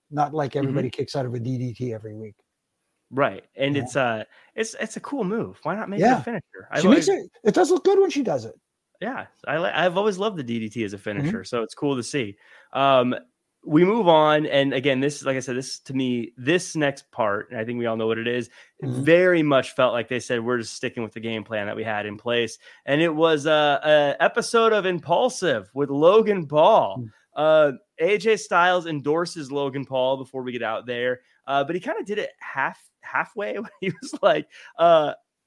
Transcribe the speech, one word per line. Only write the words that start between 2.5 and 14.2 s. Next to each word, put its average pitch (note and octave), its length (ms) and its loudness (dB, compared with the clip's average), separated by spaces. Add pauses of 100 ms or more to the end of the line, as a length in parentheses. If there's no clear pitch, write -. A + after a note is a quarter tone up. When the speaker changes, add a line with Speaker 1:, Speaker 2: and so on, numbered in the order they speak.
Speaker 2:
Right. B2 300 -2 (140)
And C#3 180 -2
Speaker 1:
Yeah. C#3+ 80 -2
Speaker 2:
it's, B2 140 -8
uh, A#2 260 -2 (320)
it's, A3+ 240 -6
it's - 160 -8
a A3+ 60 -12
cool C4+ 240 -6
move. F3+ 380 -6
Why E3 120 -4
not G#3+ 140 -8
make G3 100 -6
it E3 40 2
Speaker 1:
Yeah. A#3 180 4
Speaker 2:
a - 20 -6
finisher? A#3 200 -8 (100)
Speaker 1:
She F#2+ 180 -20
Speaker 2:
I've D3+ 140 0
Speaker 1:
makes C#4+ 240 6
Speaker 2:
always F4 160 0
Speaker 1:
it, - 60 -20 (120)
it A#3 100 2
does D#4+ 160 4
look E4+ 140 2
good G4 160 4
when G4 100 6
she C#4+ 140 -2
does C#3+ 220 -4
it. - 120 -16 (440)
Speaker 2:
Yeah. G#3 240 -8 (200)
I C#3+ 120 -2
li-, F3+ 160 -2
I've F3 240 0
always G3+ 200 0
loved G3 200 -4
the C#3+ 60 -6
D A#2 160 -4
D A2 100 -6
T A2+ 160 -4
as G2 80 -6
a G2+ 40 -10
Speaker 1:
Mm-hmm. G2 60 -16 (160)
Speaker 2:
finisher, D#3 240 -4
so A#2+ 200 -4
it's A2 120 -10
cool C#3 220 -2
to A#2+ 60 -4
see. A2 340 -6 (340)
Um, C3 420 4 (500)
we E3 220 4
move G#3 220 2
on, D#3 400 6